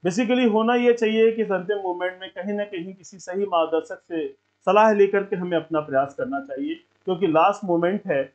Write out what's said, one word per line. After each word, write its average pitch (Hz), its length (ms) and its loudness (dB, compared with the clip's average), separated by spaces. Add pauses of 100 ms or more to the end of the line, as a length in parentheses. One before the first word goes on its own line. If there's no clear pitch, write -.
basically 233 460 2
होना 226 220 2
ये 240 180 4
चाहिए 226 380 2
कि 220 100 -2
इस 196 100 -2
अंतिम 185 280 -2
movement 180 420 -6
में 185 80 -16
कहीं 196 240 -8
ना 202 120 -4
कहीं 190 280 -12
किसी 190 260 -20
सही 190 260 -6
मार्गदर्शक 165 580 -2
से 160 240 -6 (400)
सलाह 214 260 6
लेकर 196 300 4
के 196 120 -6
हमें 180 220 -2
अपना 156 220 -2
प्रयास 139 340 -2
करना 135 280 -6
चाहिए, 139 340 -8
क्योंकि - 520 -6
last 165 360 2
moment 175 440 0
है 143 140 0 (140)